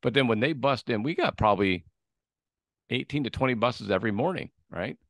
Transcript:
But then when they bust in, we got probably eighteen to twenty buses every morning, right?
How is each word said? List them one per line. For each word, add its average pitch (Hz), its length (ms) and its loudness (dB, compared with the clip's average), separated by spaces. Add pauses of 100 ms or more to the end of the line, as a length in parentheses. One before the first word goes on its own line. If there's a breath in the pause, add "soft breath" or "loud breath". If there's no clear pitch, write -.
But 123 120 0
then 131 140 4
when 113 120 2
they 135 140 2
bust 135 360 -2
in, 107 140 0
we 151 120 -2
got - 220 -2
probably 98 480 4 (1040)
eighteen 139 360 -2
to 113 40 -4
twenty 131 240 -2
buses 113 380 -2
every 101 200 0
morning, 139 400 -4 (180)
right? 90 280 -8 (120)